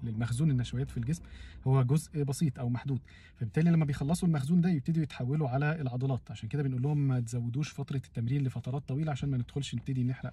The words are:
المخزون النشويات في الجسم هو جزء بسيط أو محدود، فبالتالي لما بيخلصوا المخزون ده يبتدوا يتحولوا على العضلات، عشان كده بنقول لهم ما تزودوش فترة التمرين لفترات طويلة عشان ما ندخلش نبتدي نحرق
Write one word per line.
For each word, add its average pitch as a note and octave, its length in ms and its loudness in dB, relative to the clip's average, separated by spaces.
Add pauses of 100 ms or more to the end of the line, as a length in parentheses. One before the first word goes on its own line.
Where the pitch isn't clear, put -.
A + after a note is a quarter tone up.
المخزون A#2 460 0
النشويات B2 400 0
في - 60 -8
الجسم B2 260 -2 (440)
هو C3+ 160 6
جزء D3 400 0
بسيط C#3 360 0
أو B2 100 -2
محدود، B2 320 -2 (340)
فبالتالي D#3+ 360 2
لما D#3+ 140 6
بيخلصوا D3 440 0
المخزون D#3 320 4
ده E3+ 80 6
يبتدوا D#3+ 340 2
يتحولوا C#3 460 0
على D3 320 0
العضلات، B2+ 500 -2
عشان A2 180 -8
كده C#3+ 140 -2
بنقول C3 200 0
لهم C#3+ 260 2
ما B2+ 120 2
تزودوش A#2+ 520 -2
فترة C#3+ 240 -6
التمرين C3 480 -2
لفترات B2 440 -4
طويلة D3 240 0
عشان C#3+ 160 -4
ما C3+ 80 0
ندخلش C3 380 -4
نبتدي B2+ 300 0
نحرق B2+ 280 -2